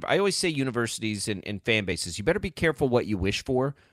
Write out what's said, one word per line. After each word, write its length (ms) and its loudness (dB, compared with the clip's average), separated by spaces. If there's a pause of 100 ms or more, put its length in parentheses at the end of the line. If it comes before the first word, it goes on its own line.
I 100 4
always 200 2
say 120 0
universities 800 -2
and, 180 -4
and 180 -8
fan 220 2
bases, 320 -4
you 60 -6
better 160 2
be 100 -6
careful 400 0
what 160 4
you 140 -2
wish 260 0
for 300 0 (180)